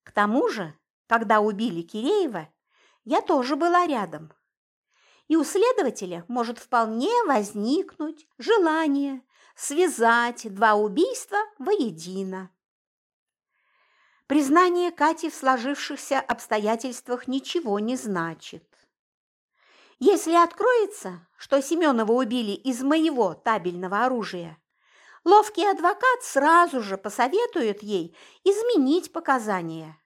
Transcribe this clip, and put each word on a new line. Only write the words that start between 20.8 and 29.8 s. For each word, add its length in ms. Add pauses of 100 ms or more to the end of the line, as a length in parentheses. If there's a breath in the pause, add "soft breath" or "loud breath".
что 240
Семёнова 520
убили 400
из 280
моего 540
табельного 680
оружия, 520 (680 soft breath)
ловкий 460
адвокат 540
сразу 580
же 160
посоветует 840
ей 340 (260 soft breath)
изменить 680
показания. 960